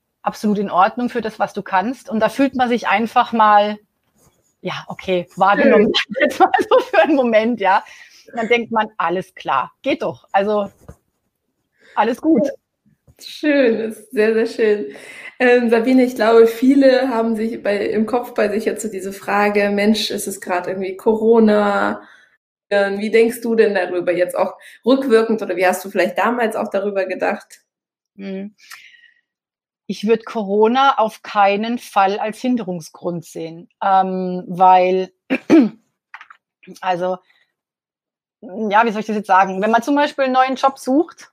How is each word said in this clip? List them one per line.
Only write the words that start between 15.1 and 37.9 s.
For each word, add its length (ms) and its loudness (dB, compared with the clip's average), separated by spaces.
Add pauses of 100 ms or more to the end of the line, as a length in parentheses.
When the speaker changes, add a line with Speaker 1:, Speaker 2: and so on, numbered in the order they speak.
Speaker 2:
Ähm, 300 4
Sabine, 340 4
ich 120 0
glaube, 320 6
viele 600 4
haben 260 -2
sich 280 -6
bei, 140 0 (100)
im 180 0
Kopf 280 -4
bei 160 0
sich 160 -4
jetzt 160 -2
so 80 -8
diese 240 -10
Frage, 560 0
"Mensch, 420 0
ist 160 -8
es 140 -10
gerade 300 -4
irgendwie 260 -8
Corona?" 1040 2 (680)
Ähm, 300 -2
wie 120 -6
denkst 300 2
du 140 -4
denn 200 2
darüber 360 -4
jetzt 260 -2
auch 180 -2 (300)
rückwirkend 560 2
oder 140 -6
wie 120 0
hast 180 -2
du 60 -14
vielleicht 260 -2
damals 380 -2
auch 140 -6
darüber 360 -4
gedacht? 560 -8 (560)
Speaker 1:
Hm. 380 -12 (1300)
Ich 200 -8
würd 180 0
Corona 720 0
auf 240 -2
keinen 560 0
Fall 420 -2
als 200 -8
Hinderungsgrund 840 -6
sehen, 460 -16 (140)
ähm, 640 0
weil, 640 4 (180)
<clears throat> 1500 -2
also, 360 -4 (1200)